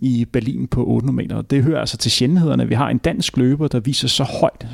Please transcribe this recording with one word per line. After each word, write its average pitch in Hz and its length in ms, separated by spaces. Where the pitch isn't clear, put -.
i 120 240
Berlin 123 420
på 123 180
otte 117 200
hundrede 127 220
meter. - 80
Og 110 140
det 139 140
hører 147 160
altså 113 180
til - 140
sjældenhederne, 135 520
at 113 60
vi 117 60
har 123 140
en 120 80
dansk - 400
løber, 143 300
der 127 120
viser 127 280
så 139 160
højt, - 500